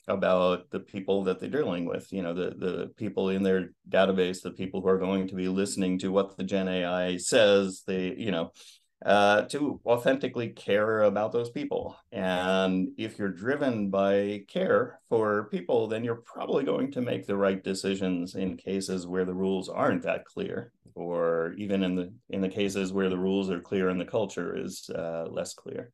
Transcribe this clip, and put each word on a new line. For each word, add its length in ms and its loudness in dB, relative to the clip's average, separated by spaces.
about 640 2
the 100 -4
people 440 -2
that 140 0
they're 120 -8
dealing 340 -2
with, 260 -6
you 120 -4
know, 120 -4
the, 240 -4
the 380 -4
people 320 -2
in 140 0
their 300 2
database, 520 2
the 100 -8
people 300 -6
who 80 0
are 100 4
going 300 0
to 80 -10
be 120 -2
listening 500 0
to 120 -2
what 260 0
the 60 -6
Gen 240 -2
A 180 -2
I 340 -2
says, 680 4
they, 300 -2
you 140 -4
know, 200 -2
uh, 360 6
to 440 -2
authentically 640 0
care 540 2
about 300 4
those 180 0
people. 460 -6
And 760 2
if 200 -6
you're 120 -2
driven 580 -2
by 600 2
care 600 0
for 420 2
people, 360 0
then 180 -4
you're 120 -2
probably 480 -4
going 280 0
to 80 -4
make 260 -2
the 100 -2
right 260 2
decisions 720 -2
in 220 -4
cases 500 -4
where 180 0
the 80 -4
rules 380 -2
aren't 320 0
that 240 -2
clear, 460 -8
or 640 0
even 260 0
in 120 0
the, 180 -4
in 140 -4
the 80 0
cases 420 -2
where 160 2
the 80 -2
rules 320 0
are 120 -4
clear 280 0
and 100 0
the 60 -2
culture 500 -4
is, 360 -8
uh, 400 -6
less 240 -6
clear. 400 -12